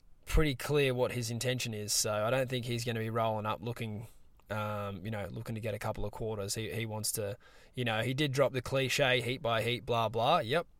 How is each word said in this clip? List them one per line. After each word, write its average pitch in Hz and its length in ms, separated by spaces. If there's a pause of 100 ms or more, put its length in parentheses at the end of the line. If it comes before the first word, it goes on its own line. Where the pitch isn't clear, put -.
(240)
pretty 156 300
clear 139 400
what 123 180
his 117 180
intention 120 440
is. 104 180
So - 180
I 107 200
don't 127 180
think 123 160
he's 120 220
gonna 113 140
be 110 100
rolling 110 340
up 107 160
looking, 110 460 (440)
um, 104 540
you 110 60
know, 101 200
looking 113 260
to 107 40
get 107 140
a 104 40
couple 107 280
of 101 60
quarters. 104 420
He, 110 160
he 110 160
wants 107 260
to, 101 240 (380)
you 123 100
know, 113 160
he 120 140
did 143 180
drop 127 220
the 127 80
cliche 131 580
heat 120 220
by 113 180
heat, 117 240
blah, 117 240
blah. 117 300
Yep, 143 280 (140)